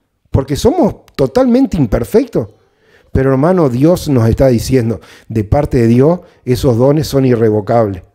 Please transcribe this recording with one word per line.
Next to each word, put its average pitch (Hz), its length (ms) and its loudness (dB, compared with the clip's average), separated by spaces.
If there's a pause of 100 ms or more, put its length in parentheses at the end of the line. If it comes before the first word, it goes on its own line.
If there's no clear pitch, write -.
(300)
porque 139 260 -2
somos 262 500 -2 (100)
totalmente 247 640 0
imperfectos. 131 720 -2 (600)
Pero, 135 200 0
hermano, 156 360 2
Dios 143 400 0
nos 120 220 2
está 135 180 2
diciendo, 117 540 -2 (260)
de 110 160 -4
parte 143 340 -2
de 117 100 2
Dios, 139 340 2 (240)
esos 123 320 0
dones 143 300 2
son 135 180 0
irrevocables. 110 800 0 (120)